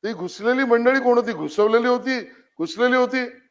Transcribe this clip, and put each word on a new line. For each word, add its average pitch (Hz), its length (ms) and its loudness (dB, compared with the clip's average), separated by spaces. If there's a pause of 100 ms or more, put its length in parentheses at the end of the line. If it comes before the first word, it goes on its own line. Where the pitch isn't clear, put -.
ती 220 80 -6
घुसलेली 208 520 -4
मंडळी 240 360 2
कोण 247 180 4
होती? 202 140 -2
घुसवलेली 208 560 0
होती, 247 320 -2 (380)
घुसलेली 220 380 0
होती. 247 320 0 (220)